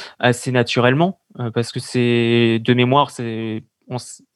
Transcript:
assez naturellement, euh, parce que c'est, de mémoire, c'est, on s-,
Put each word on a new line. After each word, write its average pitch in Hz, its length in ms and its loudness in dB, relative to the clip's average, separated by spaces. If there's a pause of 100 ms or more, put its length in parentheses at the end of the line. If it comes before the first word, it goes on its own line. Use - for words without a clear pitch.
(180)
assez 123 340 0
naturellement, 127 680 2 (180)
euh, 120 120 -6
parce 117 200 -4
que - 100 -10
c'est, 117 840 2
de 123 100 4
mémoire, 127 360 2
c'est, 110 520 -8 (260)
on 127 80 -8
s-, - 260 -16 (140)